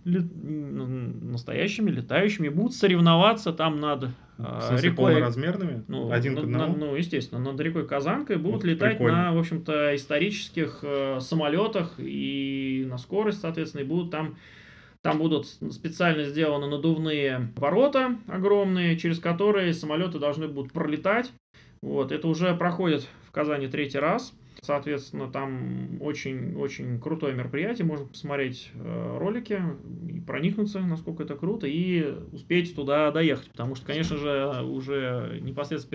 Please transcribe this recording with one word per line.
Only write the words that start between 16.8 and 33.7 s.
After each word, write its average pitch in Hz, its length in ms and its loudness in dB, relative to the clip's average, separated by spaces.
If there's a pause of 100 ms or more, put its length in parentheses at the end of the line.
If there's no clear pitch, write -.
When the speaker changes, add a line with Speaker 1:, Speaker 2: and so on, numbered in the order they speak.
Speaker 1:
ворота 254 600 2 (100)
огромные, 185 720 4
через 165 220 -2
которые 180 560 2
самолёты 160 440 -2
должны 147 300 -2
будут 139 240 -8
пролетать. 170 580 0 (520)
Вот, 139 280 -2
это 151 160 -2
уже 165 300 2
проходит 170 500 0 (220)
в - 20 -20
Казани 147 380 -2
третий 139 300 -4
раз. 185 340 0 (300)
Соответственно, 143 680 -4
там 127 680 -6
очень, 135 560 -4
очень 135 420 -4
крутое 156 360 -2
мероприятие, 170 520 -2
можно 147 200 -2
посмотреть, 139 680 -4
э, 113 420 -6
ролики 208 420 -2 (480)
и - 120 -8
проникнуться, 196 600 -2
насколько 165 440 -4
это 143 120 -8
круто, 180 300 -2
и 165 480 0 (180)
успеть 170 420 0
туда 147 360 2
доехать, 156 400 2
потому 123 240 -6